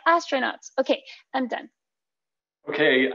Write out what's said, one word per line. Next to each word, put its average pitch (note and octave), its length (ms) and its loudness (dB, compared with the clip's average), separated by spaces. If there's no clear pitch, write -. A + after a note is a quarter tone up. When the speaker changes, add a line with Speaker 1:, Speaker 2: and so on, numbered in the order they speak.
Speaker 1:
astronauts. D#4+ 720 0
Okay, C4+ 240 0
I'm C4 160 -4
done. - 220 -10
Speaker 2:
Okay, C3+ 460 2